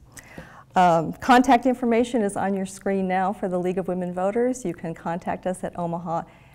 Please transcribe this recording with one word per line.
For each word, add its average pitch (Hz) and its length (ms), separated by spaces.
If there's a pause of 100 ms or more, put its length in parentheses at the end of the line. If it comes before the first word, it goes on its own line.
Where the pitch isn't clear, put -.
(760)
Um, 170 380
contact 254 520
information 240 560
is 202 140
on 196 180
your 190 120
screen 190 420
now 185 240
for 208 160
the 180 100
League 180 200
of 180 100
Women 180 260
Voters. 233 500
You 170 100
can 165 200
contact 180 540
us 185 160
at - 120
omaha, 170 460 (320)